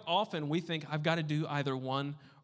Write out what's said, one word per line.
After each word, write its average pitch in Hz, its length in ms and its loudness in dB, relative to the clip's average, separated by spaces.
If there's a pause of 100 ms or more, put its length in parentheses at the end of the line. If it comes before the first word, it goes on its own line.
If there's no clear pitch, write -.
often 175 400 2
we 160 140 2
think, 165 280 -4
"I've 151 140 -2
got 165 120 4
to 165 80 0
do 151 260 0
either 143 260 0
one 135 400 -2 (280)